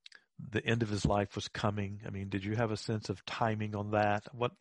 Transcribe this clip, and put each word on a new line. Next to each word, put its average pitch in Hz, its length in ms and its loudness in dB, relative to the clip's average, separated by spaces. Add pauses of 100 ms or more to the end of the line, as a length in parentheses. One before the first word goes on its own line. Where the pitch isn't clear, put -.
(500)
the - 160 0
end 117 160 4
of 107 80 2
his 104 160 2
life 101 280 2
was - 140 -4
coming? 101 580 -2
I - 40 -8
mean, 98 180 -6
did 98 160 -2
you 107 120 0
have 117 140 2
a 110 60 -2
sense 107 320 -4
of 98 160 -6
timing 107 500 0
on 104 180 -2
that? 104 400 4
What, 123 280 0